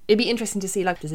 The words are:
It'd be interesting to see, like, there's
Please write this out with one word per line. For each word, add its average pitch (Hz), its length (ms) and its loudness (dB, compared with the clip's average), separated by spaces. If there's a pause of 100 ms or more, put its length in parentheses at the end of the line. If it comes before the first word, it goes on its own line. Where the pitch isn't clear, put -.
It'd 214 120 6
be 233 100 0
interesting 220 320 -2
to 185 80 -4
see, 185 160 -2
like, 180 160 0
there's 151 140 -6